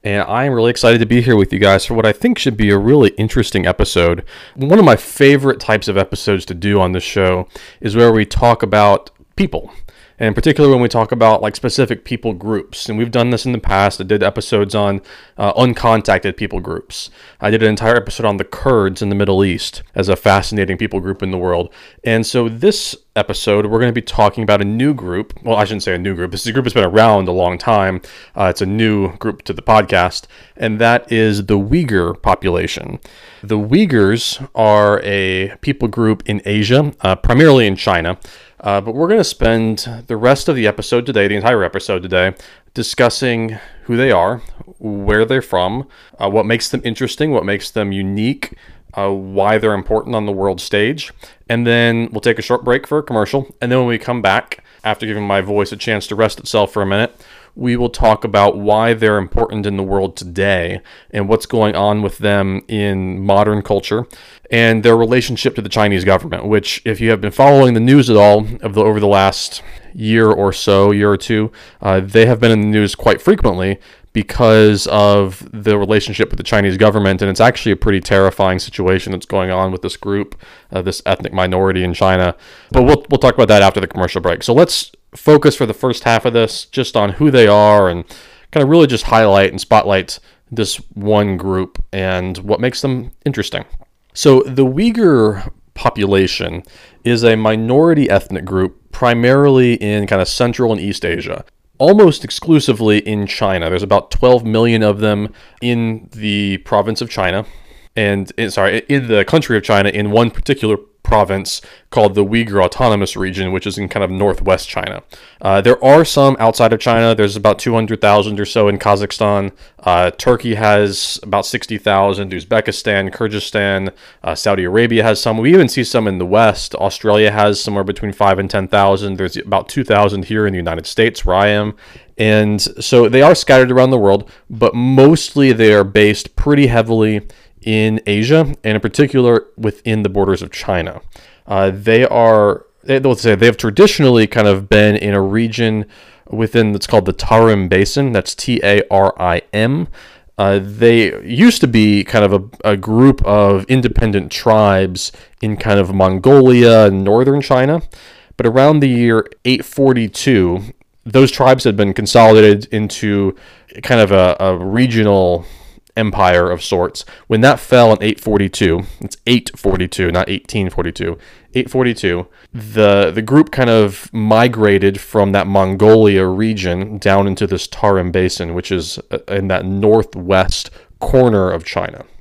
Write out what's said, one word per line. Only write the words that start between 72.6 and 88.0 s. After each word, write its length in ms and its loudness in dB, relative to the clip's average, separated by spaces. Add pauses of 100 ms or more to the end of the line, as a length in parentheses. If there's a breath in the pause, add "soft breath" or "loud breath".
the 60 -2
news 280 0
quite 260 0
frequently 580 0 (340 soft breath)
because 760 2
of 640 0
the 260 -2
relationship 520 -2
with 80 -6
the 60 -8
Chinese 340 0
government, 440 2
and 80 0
it's 100 -6
actually 340 2
a 40 -2
pretty 220 0
terrifying 600 0
situation 520 -4
that's 140 -10
going 260 -4
on 220 -2
with 80 -10
this 160 -10
group, 380 -8 (360 soft breath)
uh, 100 -6
this 240 -8
ethnic 280 -4
minority 500 0
in 100 -4
China. 420 0 (360 loud breath)
But 120 2
we'll, 260 2
we'll 100 0
talk 140 4
about 160 2
that 120 6
after 200 2
the 60 -6
commercial 340 -6
break. 220 -4
So 100 -2
let's 380 0 (240)
focus 400 4
for 100 -2
the 80 -6
first 300 -6
half 220 0
of 80 -2
this 320 -2
just 320 -4
on 120 0
who 220 0
they 160 6
are 420 6
and 160 -6 (460 loud breath)